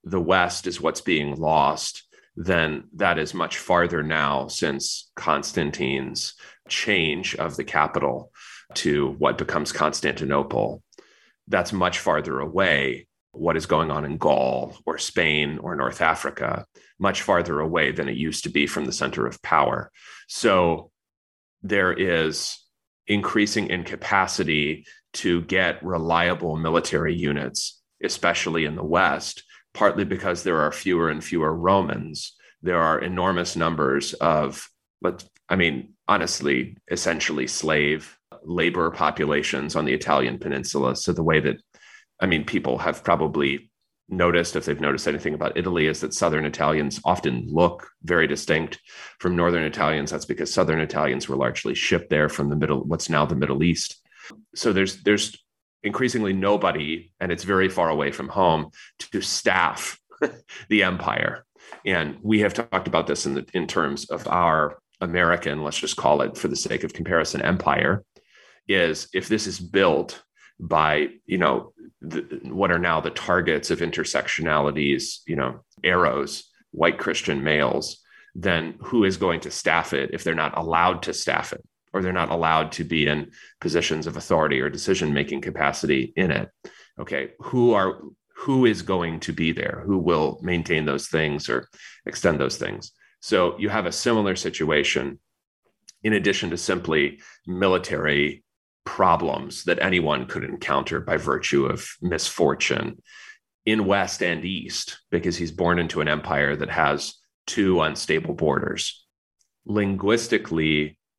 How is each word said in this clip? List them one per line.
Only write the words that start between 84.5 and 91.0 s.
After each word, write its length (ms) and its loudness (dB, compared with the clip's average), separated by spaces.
or 100 0
decision-making 720 -2
capacity 720 0
in 160 2
it? 180 -2
Okay, 400 -6
who 340 2
are, 280 0
who 300 2
is 160 4
going 400 -2
to 100 -4
be 200 0
there? 340 -6
Who 120 2
will 460 2
maintain 420 0
those 220 -2